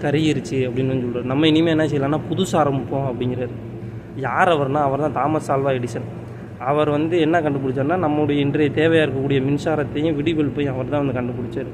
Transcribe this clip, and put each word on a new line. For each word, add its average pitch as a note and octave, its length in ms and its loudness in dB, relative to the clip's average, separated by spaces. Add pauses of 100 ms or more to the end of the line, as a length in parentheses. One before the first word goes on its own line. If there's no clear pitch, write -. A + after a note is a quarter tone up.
கருகிருச்சு" D3 520 0
அப்படின்னு B2+ 320 0
வந்து C3 200 0
சொல்றாரு. A#2+ 180 -4
"நம்ம C#3 220 2
இனிமே D#3+ 240 4
என்ன D#3 160 2
செய்யலாம்னா, C#3+ 340 0 (100)
புதுசா F3+ 220 -2
ஆரம்பிப்போம்" C#3 600 0
அப்படிங்கிறாரு. B2 380 -4 (640)
யார் C3+ 320 0
அவர்னா, C#3+ 260 2
அவர் C#3 260 0
தான் D3 120 0
தாமஸ் D3 400 0
ஆல்வா C#3 200 2
எடிசன். A#2+ 480 -4 (380)
அவர் D3 320 2
வந்து D#3+ 300 2
என்ன E3 200 4
கண்டுபிடிச்சாருன்னா, C#3 580 0
நம்முடைய D3+ 440 2
இன்றைய C#3+ 320 2
தேவையா D#3+ 360 4
இருக்கக்கூடிய C3+ 320 0
மின்சாரத்தையும் D3 720 0
விடி D3 200 0
பல்பையும் C#3+ 380 0
அவர் B2+ 160 -4
தான் C#3+ 180 0
வந்து B2+ 140 -2
கண்டுபிடிச்சாரு. A#2+ 540 -4